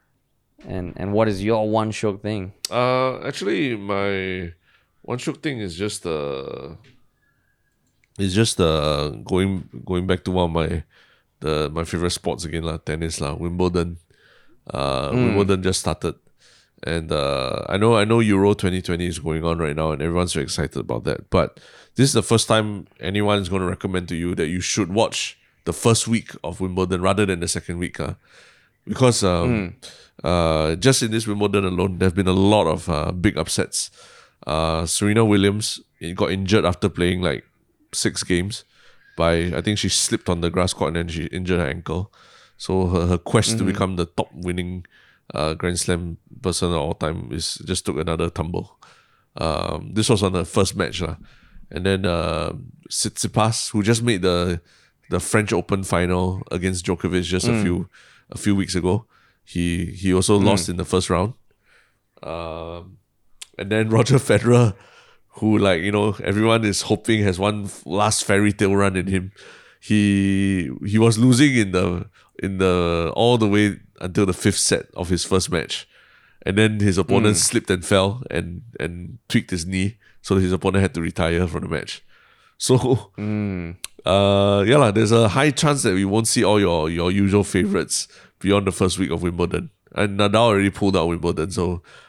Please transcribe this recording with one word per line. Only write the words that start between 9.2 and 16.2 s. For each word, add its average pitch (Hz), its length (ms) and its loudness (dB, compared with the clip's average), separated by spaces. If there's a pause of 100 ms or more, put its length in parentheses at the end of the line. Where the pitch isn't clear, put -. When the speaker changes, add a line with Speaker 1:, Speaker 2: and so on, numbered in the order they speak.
Speaker 2:
going, 92 440 -2 (180)
going 92 220 -4
back 92 180 -2
to 92 60 -4
one 90 140 2
of 82 60 -2
my, 80 320 -2 (560)
the, 76 340 -2
my 82 100 -4
favorite 87 280 -2
sports - 340 -6
again 80 180 -6
lah, 82 140 -4
tennis 80 440 -6
lah, 73 140 -4
Wimbledon. 85 600 -2 (720)
Uh, 67 420 -2
Speaker 1:
Mm. 123 140 2 (100)
Speaker 2:
Wimbledon 95 280 2
just 92 160 0
started, 87 360 -4 (680)